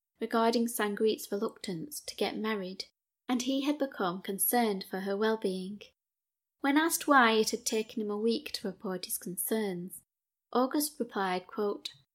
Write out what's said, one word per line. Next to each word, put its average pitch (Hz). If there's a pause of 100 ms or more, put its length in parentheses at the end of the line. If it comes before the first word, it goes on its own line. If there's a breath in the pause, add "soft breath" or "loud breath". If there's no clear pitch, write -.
(220)
regarding 233
Sangreet's 214
reluctance 196
to -
get 208
married, 202 (420)
and 247
he 269
had 294
become 196
concerned 202
for 190
her 196
well-being. 202 (800)
When 277
asked 330
why 254
it 220
had 220
taken 220
him 208
a 208
week 226
to -
report 185
his -
concerns, 185 (520)
August 269
replied, 190
quote, - (260)